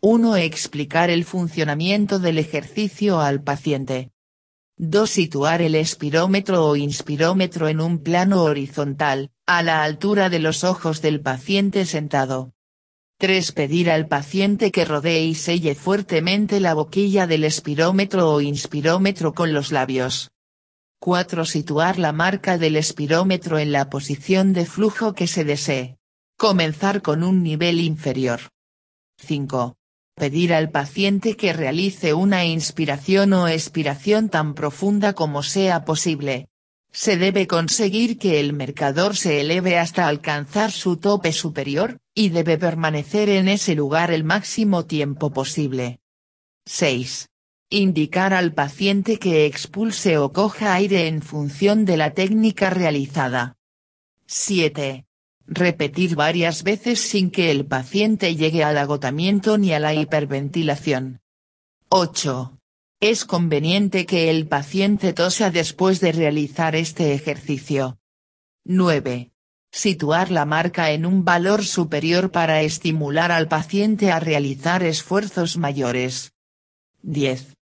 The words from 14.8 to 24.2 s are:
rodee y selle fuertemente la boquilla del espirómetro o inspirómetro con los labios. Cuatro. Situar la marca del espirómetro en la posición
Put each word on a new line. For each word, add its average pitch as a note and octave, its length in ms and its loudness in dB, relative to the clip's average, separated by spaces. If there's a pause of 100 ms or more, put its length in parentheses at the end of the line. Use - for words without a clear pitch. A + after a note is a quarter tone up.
rodee D#3+ 400 0
y D#3+ 80 0
selle E3 400 0
fuertemente F#3+ 880 0
la F3+ 120 2
boquilla F#3+ 540 2
del D#3 180 2
espirómetro F3 880 2
o D3 80 4
inspirómetro D#3 960 0
con E3 180 0
los C#3+ 180 -2
labios. C3 600 -2 (680)
Cuatro. F3+ 460 0
Situar D#3+ 540 0
la D#3+ 140 0
marca F#3 440 0
del D#3 200 2
espirómetro D#3+ 840 0
en D3+ 140 0
la C#3 180 0
posición F#3 640 0